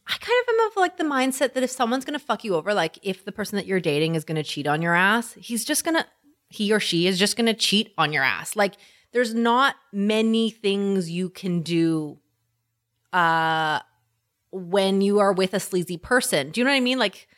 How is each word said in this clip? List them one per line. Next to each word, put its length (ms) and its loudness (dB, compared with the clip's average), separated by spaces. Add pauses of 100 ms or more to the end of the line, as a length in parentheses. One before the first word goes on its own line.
I 120 -4
kind 240 2
of 160 0
am 80 4
of, 100 -14
like, 200 0
the 60 -2
mindset 500 0
that 100 -2
if 60 0
someone's 360 -2
gonna 140 -6
fuck 240 -4
you 120 0
over, 180 0
like, 280 -2
if 240 -6
the 60 -10
person 260 -6
that 80 -4
you're 140 0
dating 360 0
is 80 -2
gonna 200 -4
cheat 240 -8
on 140 0
your 140 0
ass, 380 2
he's 320 -8
just 180 -2
gonna, 220 0 (440)
he 240 -2
or 60 4
she 280 0
is 100 2
just 200 0
gonna 160 2
cheat 440 0
on 160 2
your 100 0
ass. 320 -2
Like, 180 0 (400)
there's 200 0
not 420 2 (180)
many 560 2
things 600 -2
you 200 -4
can 320 -4
do, 580 -2 (920)
uh, 680 2 (720)
when 500 0
you 180 4
are 140 4
with 200 0
a 60 -2
sleazy 380 -4
person. 540 0
Do 80 -2
you 60 2
know 60 2
what 60 2
I 40 2
mean? 180 0
Like, 280 -4 (100)